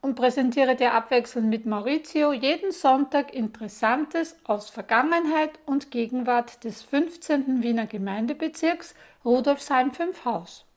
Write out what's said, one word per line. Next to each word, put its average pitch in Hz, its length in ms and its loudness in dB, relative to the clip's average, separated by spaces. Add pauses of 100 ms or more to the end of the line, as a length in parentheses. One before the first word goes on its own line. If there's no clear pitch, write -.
und 269 120 -2
präsentiere 254 600 2
dir 247 160 2
abwechselnd 233 560 0
mit 226 180 -2
Maurizio 285 680 0
jeden 302 380 0
Sonntag 285 640 2
Interessantes 247 1080 -4
aus 208 260 -4
Vergangenheit 311 960 0
und 277 260 -2
Gegenwart 240 720 -2
des - 200 -10
fünfzehnten 277 840 0
Wiener 233 220 0
Gemeindebezirks 247 1080 -4 (300)
Rudolfsheim 262 640 2
fünf 349 340 -6
Haus. 185 400 -6 (120)